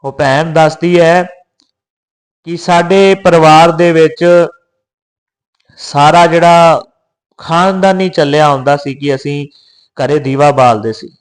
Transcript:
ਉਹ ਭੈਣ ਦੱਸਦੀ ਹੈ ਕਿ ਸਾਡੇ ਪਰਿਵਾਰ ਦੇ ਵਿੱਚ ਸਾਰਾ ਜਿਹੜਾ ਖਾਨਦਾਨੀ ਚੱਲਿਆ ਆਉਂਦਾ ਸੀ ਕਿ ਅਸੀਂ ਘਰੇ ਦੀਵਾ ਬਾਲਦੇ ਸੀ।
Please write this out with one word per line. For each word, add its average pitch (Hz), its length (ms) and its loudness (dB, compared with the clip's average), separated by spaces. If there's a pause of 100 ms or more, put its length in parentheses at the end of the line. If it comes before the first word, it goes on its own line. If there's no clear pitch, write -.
ਉਹ 139 80 -10
ਭੈਣ 160 400 -4
ਦੱਸਦੀ 160 480 0
ਹੈ 170 220 2 (1200)
ਕਿ 170 100 -10
ਸਾਡੇ 180 580 0
ਪਰਿਵਾਰ 165 580 4
ਦੇ 170 200 0
ਵਿੱਚ 160 540 2 (1300)
ਸਾਰਾ 156 500 2
ਜਿਹੜਾ 170 560 2 (560)
ਖਾਨਦਾਨੀ 185 720 -2
ਚੱਲਿਆ 151 380 0
ਆਉਂਦਾ 139 300 -2
ਸੀ 143 180 -10
ਕਿ 139 200 -6
ਅਸੀਂ 143 320 -10 (500)
ਘਰੇ 139 220 -4
ਦੀਵਾ 135 320 0
ਬਾਲਦੇ 117 420 -2
ਸੀ। - 160 -16 (120)